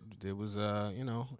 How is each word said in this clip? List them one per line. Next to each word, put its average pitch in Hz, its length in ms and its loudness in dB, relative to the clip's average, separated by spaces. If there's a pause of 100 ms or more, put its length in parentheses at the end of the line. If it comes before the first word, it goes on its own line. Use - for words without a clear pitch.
(240)
it 98 120 0
was, 104 220 -2
uh, 104 380 4
you 127 80 -2
know, 117 240 0 (120)